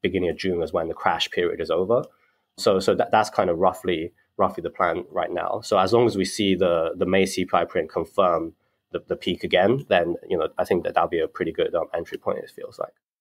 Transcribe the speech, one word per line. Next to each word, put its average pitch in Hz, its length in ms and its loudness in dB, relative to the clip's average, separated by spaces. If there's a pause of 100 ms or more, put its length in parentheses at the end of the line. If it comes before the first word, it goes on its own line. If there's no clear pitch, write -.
beginning 90 300 -2
of 78 60 -4
June 90 260 -4
is 76 100 -6
when 82 160 -2
the 82 60 -6
crash - 360 -2
period 85 300 -2
is 80 100 -4
over. 95 320 0 (560)
So, 98 220 2
so 98 140 2
that, - 160 0
that's 107 180 4
kind 95 220 0
of 82 80 0
roughly, 87 540 0 (260)
roughly 92 240 0
the 82 80 -6
plan 85 400 -2
right 85 200 -4
now. 90 320 -4
So 104 160 2
as 92 140 2
long 120 140 6
as 104 100 0
we 95 80 2
see 98 300 0
the, 85 420 2
the 90 100 -2
May 95 200 4
C 92 180 -2
P 90 80 -8
I 87 140 2
print - 260 -4
confirm 82 640 0 (380)
the, - 140 -6
the 85 100 -4
peak - 280 -6
again, 98 460 2
then, 87 260 2 (120)
you 92 100 0
know, 80 180 0
I - 80 0
think 87 200 0
that - 100 -4
that'll 82 160 2
be 85 100 -2
a 78 80 -2
pretty 82 240 -4
good, 82 220 -2
um, 82 200 -2
entry 82 240 -8
point, - 200 -6
it - 120 -14
feels - 280 -14
like. - 160 -8 (260)